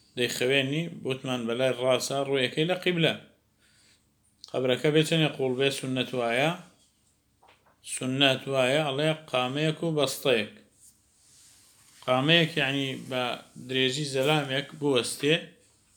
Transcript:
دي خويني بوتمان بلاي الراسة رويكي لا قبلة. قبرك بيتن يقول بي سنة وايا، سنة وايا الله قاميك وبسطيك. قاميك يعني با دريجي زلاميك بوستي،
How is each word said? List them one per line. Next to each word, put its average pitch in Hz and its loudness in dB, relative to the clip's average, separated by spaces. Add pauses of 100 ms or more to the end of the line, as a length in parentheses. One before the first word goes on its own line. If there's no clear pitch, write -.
(160)
دي 123 2
خويني 139 0
بوتمان 127 -6
بلاي 123 0
الراسة 127 0
رويكي 139 0
لا 180 0
قبلة. 165 0 (1300)
قبرك 127 0
بيتن 156 2
يقول 135 0
بي 139 0
سنة 131 -4
وايا، 131 0 (1200)
سنة 131 0
وايا 135 2
الله 151 0
قاميك 151 -2
وبسطيك. 139 0 (1500)
قاميك 156 4
يعني 135 -2
با 123 -6 (140)
دريجي 131 0
زلاميك 135 0
بوستي، 143 0 (480)